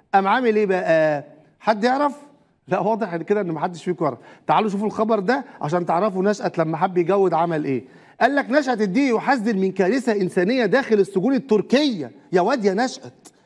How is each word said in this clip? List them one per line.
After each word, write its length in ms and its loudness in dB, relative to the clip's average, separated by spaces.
قام 140 2
عامل 280 2
ايه 100 2
بقى؟ 580 0
حد 240 0
يعرف؟ 300 0
لا، 100 0
واضح 340 -2
ان 100 -6
كده 180 0
ان 120 -4
محدش 320 -6
فيكم 200 -4
يعرف. 140 -2
تعالوا 240 2
شوفوا 160 -4
الخبر 320 0
ده 260 0
عشان 260 -2
تعرفوا 360 0
نشأت 360 -2
لما 180 -2
حب 220 -2
يجود 360 2
عمل 300 0
ايه. 200 -4
قال 160 2
لك: 140 -2
"نشأت 300 0
الدين 340 2
يحذر 420 0
من 160 0
كارثة 400 0
إنسانية 540 0
داخل 340 2
السجون 340 0
التركية". 760 0
يا 80 4
واد 240 0
يا 100 2
نشأت، 540 -6